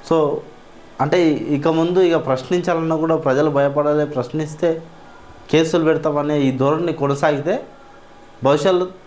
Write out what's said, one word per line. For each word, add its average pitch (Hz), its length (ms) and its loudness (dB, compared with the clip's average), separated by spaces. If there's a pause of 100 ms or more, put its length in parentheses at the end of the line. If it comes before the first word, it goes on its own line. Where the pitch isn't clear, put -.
So 156 280 2 (640)
అంటే 160 280 2
ఇక 143 380 -2
ముందు 165 320 2
ఇక 165 260 2
ప్రశ్నించాలన్నా 165 720 -2
కూడా 160 200 0
ప్రజలు 147 340 0
భయపడాలి, 147 560 0
ప్రశ్నిస్తే 151 760 -4 (720)
కేసులు 160 320 2
పెడతామనే 147 580 0
ఈ 131 160 0
ధోరణి 156 360 0
కొనసాగితే 143 720 -2 (760)
భవిష్యత్తు 180 480 2 (160)